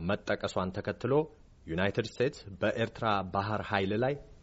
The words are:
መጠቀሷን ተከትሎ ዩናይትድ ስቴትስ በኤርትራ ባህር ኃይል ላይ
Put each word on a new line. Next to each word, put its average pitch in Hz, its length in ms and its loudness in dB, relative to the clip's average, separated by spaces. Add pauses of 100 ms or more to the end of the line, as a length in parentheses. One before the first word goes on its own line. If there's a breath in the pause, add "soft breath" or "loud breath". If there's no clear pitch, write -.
መጠቀሷን 98 680 0
ተከትሎ 104 420 -2 (540)
ዩናይትድ 95 400 0
ስቴትስ - 340 -2 (140)
በኤርትራ 110 500 0 (220)
ባህር 98 360 0
ኃይል 98 340 2
ላይ 131 180 2 (260)